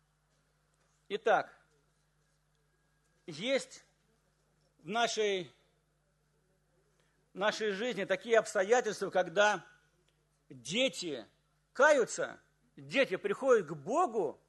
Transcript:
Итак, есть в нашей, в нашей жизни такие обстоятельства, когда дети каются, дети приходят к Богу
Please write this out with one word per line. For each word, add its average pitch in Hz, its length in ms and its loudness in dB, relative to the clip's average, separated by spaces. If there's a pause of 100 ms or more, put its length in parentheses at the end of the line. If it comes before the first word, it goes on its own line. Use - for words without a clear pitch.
(1080)
Итак, 196 440 0 (1700)
есть 214 580 -6 (960)
в 156 100 -20
нашей, 208 640 0 (1800)
в 180 40 -14
нашей 208 340 0
жизни 196 320 -4
такие 214 340 2
обстоятельства, 208 720 0
когда 185 560 0 (840)
дети 143 800 -4 (460)
каются, 226 680 2 (360)
дети 175 400 -2
приходят 208 500 2
к 156 60 -8
Богу 202 760 -2